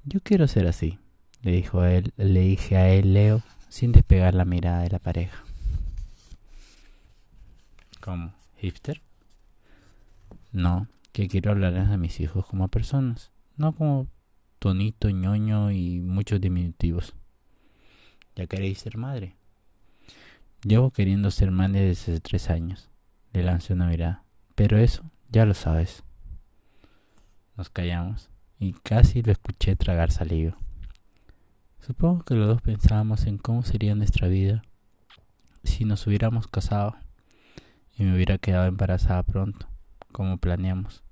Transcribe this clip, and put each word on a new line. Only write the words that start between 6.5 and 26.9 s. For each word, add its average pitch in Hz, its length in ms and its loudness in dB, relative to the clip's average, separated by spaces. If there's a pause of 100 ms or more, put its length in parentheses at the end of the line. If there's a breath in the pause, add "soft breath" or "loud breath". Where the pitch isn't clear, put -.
"¿Cómo? 87 340 -10 (220)
¿Hipster?". - 440 -10 (1500 soft breath)
"No, 90 360 -2 (240)
que 98 160 -4
quiero 95 240 -2
hablarles 95 360 0
a 104 80 0
mis 85 240 -4
hijos 85 240 -4
como 95 240 -4
personas, 123 640 -4 (260)
no 151 180 -2
como 143 340 -2 (500)
tonito, 104 500 -2
ñoño 104 640 0
y 90 300 -4
muchos 95 400 -2
diminutivos". 87 720 -2 (1200 soft breath)
"¿Ya 90 100 -8
queréis 95 340 -6
ser 110 180 -12
madre?". 117 380 -8 (1300 loud breath)
"Llevo 117 280 2
queriendo 98 400 0
ser 98 200 0
madre 95 300 2
desde 87 320 0
hace 82 80 -4
tres - 300 -4
años", 82 400 -6 (420)
le 92 100 -2
lancé 90 300 -2
una 90 140 0
mirada, 85 380 -2 (300)
"pero 104 220 4
eso - 340 2 (200)
ya 110 160 6
lo 101 80 2
sabes". - 500 -2 (1500 soft breath)